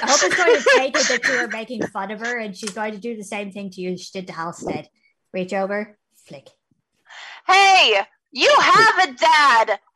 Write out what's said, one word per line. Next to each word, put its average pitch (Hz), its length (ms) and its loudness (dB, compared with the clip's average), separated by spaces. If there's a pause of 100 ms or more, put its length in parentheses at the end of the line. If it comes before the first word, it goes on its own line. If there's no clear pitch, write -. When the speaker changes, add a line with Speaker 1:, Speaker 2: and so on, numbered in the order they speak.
Speaker 1:
Hope 262 220 2
is 359 100 0
going 403 220 4
to 262 80 -4 (120)
take 277 200 0
it 262 120 0
that 240 180 -2
you 254 140 -2
were 240 80 -6
making 220 380 -8
fun 196 240 -10
of 214 100 -12
her, 240 180 -6
and 208 180 -10
she's 214 160 -10
going 214 200 -8
to 208 60 -14
do 233 180 -10
the 208 80 -14
same 202 280 -10
thing 202 180 -12
to 185 100 -16
you 180 160 -6
she - 160 -16
did 185 140 -12
to 180 80 -16
Halstead. 165 540 -10 (440)
Reach 185 220 -6
over, 202 420 -6 (300)
flick. 139 220 -20 (1000)
Speaker 2:
Hey, 370 520 4 (320)
you 349 300 2
have 392 480 4
a 262 60 -14
dad. 285 680 2 (160)